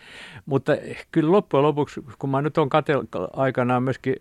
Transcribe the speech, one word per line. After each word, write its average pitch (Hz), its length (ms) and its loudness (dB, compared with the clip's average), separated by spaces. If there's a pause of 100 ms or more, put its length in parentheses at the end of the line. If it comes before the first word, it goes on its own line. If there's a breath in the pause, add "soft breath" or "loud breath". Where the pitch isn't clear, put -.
(460 loud breath)
Mutta 139 320 0 (340)
kyllä 160 200 2
loppujen 170 320 2
lopuksi, 147 400 0 (160)
kun 139 100 -4
mä 135 120 0
nyt 151 160 -4
oon 147 120 2
katel-, 135 640 0
aikanaan 127 500 0
myöskin 131 380 -2